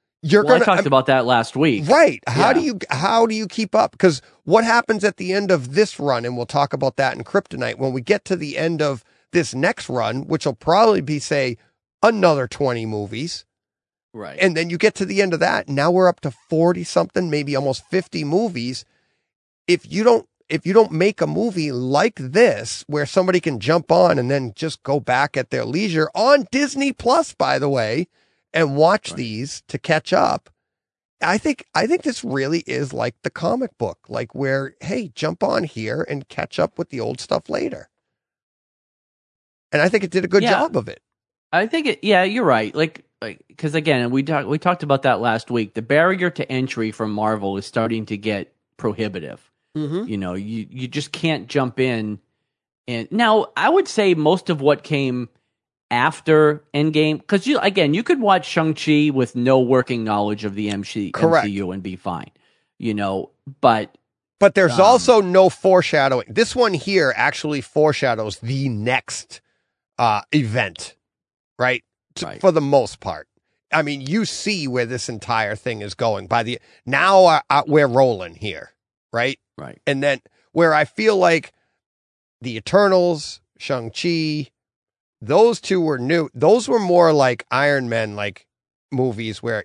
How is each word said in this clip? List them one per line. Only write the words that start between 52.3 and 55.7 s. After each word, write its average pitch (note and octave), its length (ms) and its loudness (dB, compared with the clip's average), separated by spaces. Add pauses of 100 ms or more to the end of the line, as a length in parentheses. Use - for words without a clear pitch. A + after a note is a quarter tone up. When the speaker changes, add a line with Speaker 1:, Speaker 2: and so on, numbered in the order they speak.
Speaker 2:
And A#2 240 -10
now A3 440 2
I E3+ 120 2
would F4 200 4
say G3 260 2
most D#3+ 360 2
of D3+ 100 -2
what C#3+ 220 2
came B2+ 460 -4 (600)